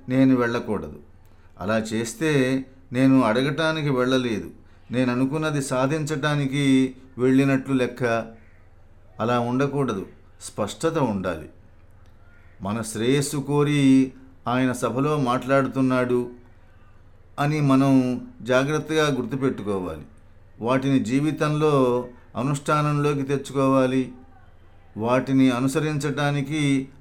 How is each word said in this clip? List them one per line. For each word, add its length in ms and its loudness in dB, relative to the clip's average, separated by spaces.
నేను 260 4
వెళ్ళకూడదు. 640 -2
అలా 180 0
చేస్తే 880 -2
నేను 280 6
అడగటానికి 680 0
వెళ్ళలేదు, 600 0
నేను 200 0
అనుకున్నది 500 -2
సాధించటానికి 1300 0
వెళ్ళినట్లు 560 2
లెక్క. 300 -2
అలా 200 0
ఉండకూడదు, 680 -2
స్పష్టత 560 -4
ఉండాలి. 520 -4
మన 200 -6
శ్రేయస్సు 560 -2
కోరి 720 2
ఆయన 240 0
సభలో 480 -2
మాట్లాడుతున్నాడు 1080 0
అని 220 0
మనం 600 4
జాగ్రత్తగా 720 0
గుర్తుపెట్టుకోవాలి. 880 -4
వాటిని 380 2
జీవితంలో 1080 0
అనుష్ఠానంలోకి 880 0
తెచ్చుకోవాలి. 880 0
వాటిని 520 2
అనుసరించటానికి 1400 -2